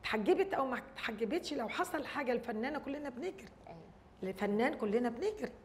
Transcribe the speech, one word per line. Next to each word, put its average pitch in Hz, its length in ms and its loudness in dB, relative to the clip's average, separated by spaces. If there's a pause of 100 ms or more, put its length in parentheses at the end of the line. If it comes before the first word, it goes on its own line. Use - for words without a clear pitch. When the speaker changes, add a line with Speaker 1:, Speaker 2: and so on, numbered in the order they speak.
Speaker 1:
اتحجبت 359 540 4
أو 269 120 2
ما 247 120 -2
اتحجبتش، 226 760 -2
لو 240 140 0
حصل 277 380 0
حاجة 254 260 0
الفنانة 233 460 0
كلنا 285 300 -4
بنجري. 254 400 -6 (200)
Speaker 2:
أيوة. 165 100 -12 (440)
Speaker 1:
الفنان 202 520 2
كلنا 233 340 2
بنجري. 311 440 -2 (120)